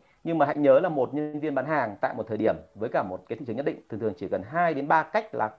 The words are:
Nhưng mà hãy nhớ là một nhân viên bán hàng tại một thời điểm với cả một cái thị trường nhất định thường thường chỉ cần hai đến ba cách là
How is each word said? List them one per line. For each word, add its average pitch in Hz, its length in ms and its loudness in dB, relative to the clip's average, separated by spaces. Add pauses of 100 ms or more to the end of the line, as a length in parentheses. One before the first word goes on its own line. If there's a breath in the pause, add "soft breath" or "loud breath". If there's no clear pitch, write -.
(240 soft breath)
Nhưng 165 140 -2
mà 151 80 4
hãy 147 100 0
nhớ 143 240 8
là 180 100 0
một 127 240 0
nhân 151 260 -4
viên 147 160 -2
bán 131 100 -2
hàng 135 360 -2
tại 127 120 0
một 113 140 -8
thời 110 100 -4
điểm 107 180 2 (200)
với 110 140 -4
cả - 140 0
một 92 260 -8
cái 113 80 -6
thị 143 100 -10
trường 113 80 -4
nhất 139 100 -4
định - 240 -4
thường 107 100 -8
thường 107 180 -2
chỉ 98 100 -8
cần 95 160 -4
hai 165 300 0
đến 139 140 -4
ba 160 160 4
cách - 320 -4
là 113 120 -2 (120)